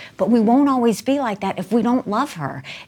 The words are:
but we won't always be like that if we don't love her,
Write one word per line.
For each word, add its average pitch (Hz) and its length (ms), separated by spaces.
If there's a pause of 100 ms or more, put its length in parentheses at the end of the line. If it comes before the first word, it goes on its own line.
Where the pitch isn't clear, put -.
(180)
but 190 120
we 240 100
won't 240 300
always 233 320
be 277 180
like 220 220
that 190 160
if - 140
we 226 100
don't 240 260
love 233 260
her, 139 300 (240)